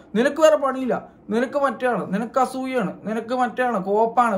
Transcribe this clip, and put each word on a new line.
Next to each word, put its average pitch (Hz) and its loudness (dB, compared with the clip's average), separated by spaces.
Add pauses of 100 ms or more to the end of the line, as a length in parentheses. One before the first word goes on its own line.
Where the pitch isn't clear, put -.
(160)
നിനക്ക് 285 2
വേറെ 311 8
പണിയില്ല, 262 -2 (220)
നിനക്ക് 240 -2
മറ്റാണ്, 233 -2
നിനക്ക് 226 -2
അസൂയാണ്, 254 -2 (140)
നിനക്ക് 226 -4
മറ്റാണ്, 247 -2
കോപ്പാണ്, 220 2